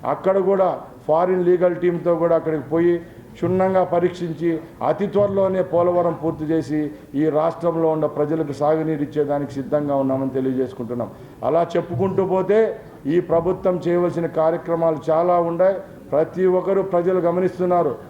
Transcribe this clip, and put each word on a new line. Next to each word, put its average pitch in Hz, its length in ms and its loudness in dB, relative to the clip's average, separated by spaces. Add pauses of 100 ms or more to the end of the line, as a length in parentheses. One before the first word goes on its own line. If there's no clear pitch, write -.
(120)
అక్కడ 185 240 0 (140)
కూడా 190 180 4 (380)
ఫారిన్ 180 420 2
లీగల్ 180 340 4
టీమ్‌తో 175 300 0 (100)
కూడా 170 180 4
అక్కడికి 156 320 -2
పోయి 170 220 4 (400)
క్షుణ్ణంగా 185 480 2 (120)
పరీక్షించి 175 560 -2 (380)
అతి 156 260 0
త్వరలోనే 196 460 2 (120)
పోలవరం 175 500 2
పూర్తి 156 300 -4
చేసి 151 280 -2 (400)
ఈ 151 40 2 (140)
రాష్ట్రంలో 165 580 0
ఉన్న 151 100 0 (100)
ప్రజలకు 147 440 -2
సాగునీరు 156 460 0
ఇచ్చేదానికి 143 520 -2
సిద్ధంగా 143 440 -2
ఉన్నామని 135 360 -2
తెలియజేసుకుంటున్నాం. 127 720 -4 (380)
అలా 160 140 2 (120)
చెప్పుకుంటూ 190 500 0 (100)
పోతే 190 260 2 (540)
ఈ 175 40 4 (120)
ప్రభుత్వం 180 460 0 (100)
చేయవలసిన 175 400 0 (140)
కార్యక్రమాలు 165 600 0 (100)
చాలా 175 260 4 (140)
ఉన్నాయి. 185 260 2 (360)
ప్రతి 160 340 2 (120)
ఒక్కరూ 190 240 2 (120)
ప్రజలు 180 340 2
గమనిస్తున్నారు. 175 640 2 (160)